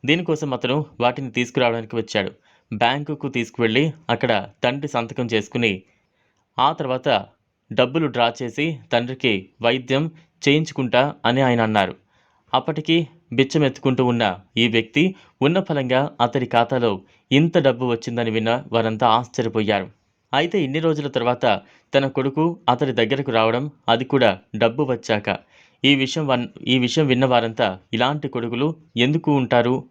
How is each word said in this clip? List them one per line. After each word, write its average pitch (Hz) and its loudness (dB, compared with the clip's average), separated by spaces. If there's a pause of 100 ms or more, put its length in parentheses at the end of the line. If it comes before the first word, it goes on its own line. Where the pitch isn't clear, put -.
దీనికోసం 156 -2 (100)
అతను 131 -2 (260)
వాటిని 123 0 (100)
తీసుకురావడానికి 117 -2
వచ్చాడు. 101 -4 (480)
బ్యాంకుకు 143 -2
తీసుకువెళ్ళి 117 0 (300)
అక్కడ 117 0 (320)
తండ్రి 139 -2
సంతకం 120 -4
చేసుకుని 113 -2 (960)
ఆ - 4 (100)
తర్వాత 127 -4 (720)
డబ్బులు 135 2
డ్రా 117 2 (100)
చేసి 131 -4 (260)
తండ్రికి 123 0 (320)
వైద్యం 131 2 (400)
చేయించుకుంటా 135 2 (260)
అని 127 2
ఆయన 120 2
అన్నారు. 104 0 (640)
అప్పటికి 156 -2 (420)
బిచ్చమెత్తుకుంటూ 131 0 (100)
ఉన్న 117 0 (380)
ఈ 120 4 (100)
వ్యక్తి 117 2 (440)
ఉన్న 175 2 (100)
ఫలంగా 131 0 (240)
అతడి 123 -2
ఖాతాలో 117 2 (380)
ఇంత 160 4 (120)
డబ్బు 127 0
వచ్చిందని 117 -4
విన్న 110 0 (240)
వారంతా 113 2 (120)
ఆశ్చర్యపోయారు. 110 -2 (460)
అయితే 170 0 (100)
ఇన్ని 147 -4
రోజుల 147 -2 (100)
తర్వాత 120 0 (460)
తన 139 4 (120)
కొడుకు 135 0 (300)
అతడి 135 -2 (100)
దగ్గరకు 135 -2
రావడం, 113 2 (300)
అది 123 -2
కూడా 123 4 (320)
డబ్బు 123 0 (100)
వచ్చాక, 107 -4 (460)
ఈ 139 6
విషయం 147 -4
వన్-, 120 -2 (240)
ఈ - 4 (100)
విషయం 147 0
విన్న 127 2
వారంతా 113 0 (260)
ఇలాంటి 143 -2
కొడుకులు 120 -4 (380)
ఎందుకు 156 0 (120)
ఉంటారు 123 2 (120)